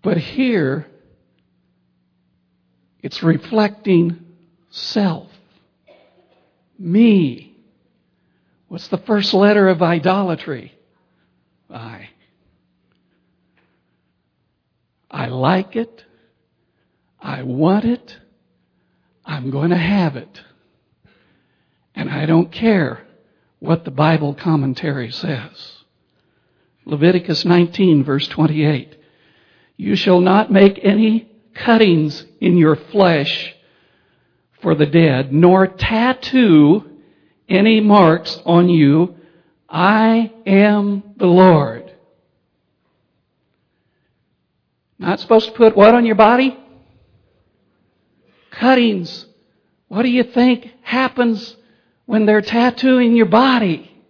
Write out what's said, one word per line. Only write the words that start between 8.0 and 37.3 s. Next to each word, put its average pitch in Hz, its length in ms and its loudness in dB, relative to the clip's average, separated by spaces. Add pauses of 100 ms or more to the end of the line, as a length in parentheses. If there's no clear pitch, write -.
What's - 180 -16
the 190 100 -6
first 208 360 -4
letter 202 340 4
of 180 160 0
idolatry? 170 880 -4 (1000)
I. 117 380 -20 (3000)
I 139 140 -10
like 135 500 -4
it. 226 300 -10 (1160)
I 135 220 -12
want 156 400 -2
it. - 360 -8 (1040)
I'm 135 240 -10
going 143 220 -4
to 175 40 0
have 175 400 -2
it. - 240 -18 (1500)
And - 160 -10
I 139 160 -6
don't 165 280 0
care 180 520 -4 (540)
what 165 240 -4
the 147 80 -14
Bible 151 420 -2
commentary 139 800 -6
says. - 720 -12 (1040)
Leviticus 175 580 -2
nineteen, 175 640 0
verse 139 240 -6
twenty-eight. 151 680 -2 (840)
"You 196 160 -4
shall 185 240 0
not 185 320 0
make 196 320 2
any 220 460 0 (240)
cuttings 175 720 0 (160)
in 180 160 0
your 156 180 4
flesh 170 800 -2 (1080)
for 165 140 0
the 147 100 0
dead, 139 460 0
nor 180 360 4
tattoo 220 1160 0 (640)